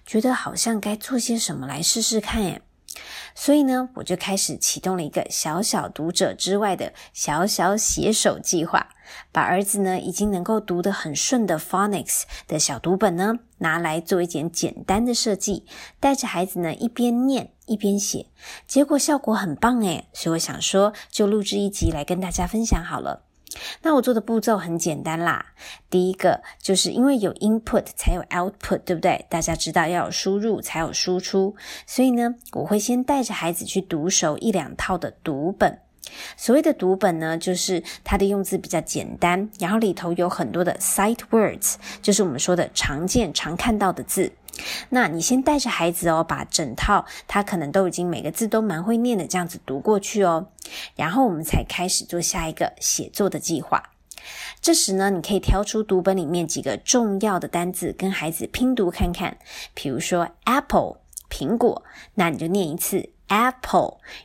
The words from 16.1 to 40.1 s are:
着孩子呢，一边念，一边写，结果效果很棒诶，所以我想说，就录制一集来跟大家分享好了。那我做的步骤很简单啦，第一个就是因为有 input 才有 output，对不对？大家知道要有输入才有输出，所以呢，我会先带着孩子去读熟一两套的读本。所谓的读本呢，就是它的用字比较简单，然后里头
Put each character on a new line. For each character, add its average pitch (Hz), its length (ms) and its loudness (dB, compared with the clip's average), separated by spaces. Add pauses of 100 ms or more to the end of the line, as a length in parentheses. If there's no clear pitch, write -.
着 262 140 -2
孩 175 180 -2
子 185 140 -6
呢， 165 140 -2
一 - 160 -4
边 240 360 2
念， 269 280 0 (140)
一 220 100 -2
边 202 200 2
写， - 280 -4 (420)
结 269 160 6
果 285 160 2
效 294 180 2
果 226 160 0
很 170 220 0
棒 240 240 2
诶， 180 320 -2
所 - 180 -4
以 165 40 2
我 165 40 0
想 - 240 -4
说， 202 300 4 (180)
就 - 160 2
录 208 160 2
制 202 160 -2
一 202 120 0
集 202 200 0
来 151 140 -4
跟 180 160 -2
大 185 100 -4
家 180 160 -2
分 220 200 -2
享 175 180 0
好 160 160 -6
了。 - 280 -8 (540)
那 311 140 4
我 254 60 6
做 254 120 2
的 220 80 0
步 226 180 0
骤 220 180 2
很 170 200 -4
简 151 240 -2
单 160 180 -4
啦， 170 340 -2 (360)
第 185 200 4
一 185 40 0
个 180 280 2 (200)
就 190 140 2
是 185 160 2
因 240 120 2
为 269 140 6
有 196 180 0
input 220 500 2 (100)
才 - 180 2
有 175 100 -2
output， 180 560 -2
对 - 160 -2
不 165 60 -6
对？ - 280 2
大 165 120 -2
家 165 140 0
知 - 160 -4
道 160 160 2
要 175 180 0
有 82 60 -6
输 190 260 0
入 214 240 0
才 - 180 -6
有 160 120 -2
输 180 280 0
出， 196 360 0 (300)
所 - 180 0
以 262 80 6
呢， 240 240 0 (180)
我 139 120 -4
会 208 120 2
先 247 260 2
带 277 200 2
着 220 100 -6
孩 170 200 -2
子 - 120 -8
去 - 160 -2
读 170 280 -2
熟 160 280 2
一 226 140 0
两 165 240 -2
套 - 220 -2
的 147 140 -6 (120)
读 151 280 -2
本。 196 280 2 (580)
所 - 180 4
谓 311 60 6
的 320 100 4
读 190 240 2
本 190 240 2
呢， 160 180 -2
就 180 160 -2
是 175 300 -2 (200)
它 - 140 0
的 196 80 4
用 196 180 2
字 190 140 -2
比 - 120 -6
较 170 100 0
简 92 380 -6
单， 185 320 0 (100)
然 170 100 -2
后 214 80 2
里 214 160 2
头 175 200 -4